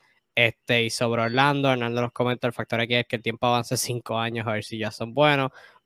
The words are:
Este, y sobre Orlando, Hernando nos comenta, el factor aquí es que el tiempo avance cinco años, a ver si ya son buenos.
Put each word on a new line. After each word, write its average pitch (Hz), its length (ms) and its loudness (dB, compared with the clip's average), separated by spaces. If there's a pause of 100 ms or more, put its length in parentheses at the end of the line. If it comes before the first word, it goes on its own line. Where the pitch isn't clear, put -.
(340)
Este, 117 500 2
y 113 60 -2
sobre 117 320 0
Orlando, 139 500 2
Hernando 120 300 0
nos 117 100 -4
comenta, 123 340 -2
el 117 60 -2
factor 113 280 -4
aquí 117 140 0
es 120 120 0
que 123 100 -4
el 110 60 -10
tiempo 113 240 -2
avance 120 300 0
cinco 117 420 -4
años, 113 280 -4
a 113 60 -2
ver 107 120 -4
si 113 140 -10
ya 107 120 -4
son 113 240 -8
buenos. 139 360 4 (360)